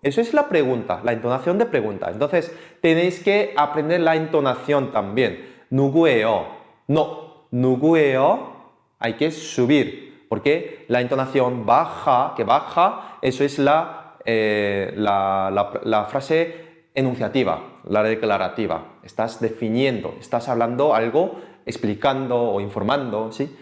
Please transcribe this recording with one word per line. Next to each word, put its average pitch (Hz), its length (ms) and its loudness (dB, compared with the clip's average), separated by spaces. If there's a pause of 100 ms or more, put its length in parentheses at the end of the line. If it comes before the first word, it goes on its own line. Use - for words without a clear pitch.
Eso 139 180 -2
es 233 140 0
la 294 140 4
pregunta, 127 560 0
la 117 80 0
entonación 123 460 -2
de 233 80 2
pregunta. 107 440 -2
Entonces, 156 420 -2 (280)
tenéis 170 400 2
que 202 360 2
aprender 151 440 2
la 165 160 4
entonación 143 760 0
también. 107 600 -2 (180)
누구예요? 131 760 2 (420)
No, - 640 -2
누구예요? 139 1000 2 (460)
Hay 117 160 -4
que 151 160 0
subir, - 960 -2
porque 143 600 -2
la 123 120 2
entonación 127 640 0
baja, 131 720 2
que - 60 -4
baja, 147 800 0
eso 131 220 0
es 143 140 -2
la, 151 680 0
eh, 104 720 0
la, 98 560 0
la, 101 320 -2
la 107 200 0
frase - 920 -4
enunciativa, 123 880 -2
la 104 180 0
declarativa. 104 1000 -2
Estás - 380 -6
definiendo, 113 800 -2
estás - 280 -4
hablando 123 460 2
algo, 117 420 0 (280)
explicando 123 760 -2
o 110 200 0
informando, 110 720 -4
¿sí? 135 300 -8